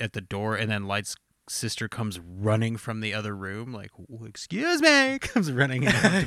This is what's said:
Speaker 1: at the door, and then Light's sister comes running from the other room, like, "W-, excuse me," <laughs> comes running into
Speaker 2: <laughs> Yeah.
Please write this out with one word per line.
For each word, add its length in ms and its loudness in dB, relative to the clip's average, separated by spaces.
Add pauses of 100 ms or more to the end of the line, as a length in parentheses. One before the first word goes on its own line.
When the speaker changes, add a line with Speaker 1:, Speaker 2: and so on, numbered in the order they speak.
Speaker 1:
at 120 -4
the 100 -6
door, 340 -2
and 120 -2
then 200 -2
Light's 260 -4 (340)
sister 380 -4
comes 320 -6
running 580 0
from 260 -8
the 120 -2
other 220 -4
room, 360 -8
like, 240 -14
"W-, 320 -16
excuse 540 -2
me," 360 6
<laughs> 20 -8
comes 320 2
running 320 2
into 120 4
Speaker 2:
<laughs> 60 4
Yeah. 240 4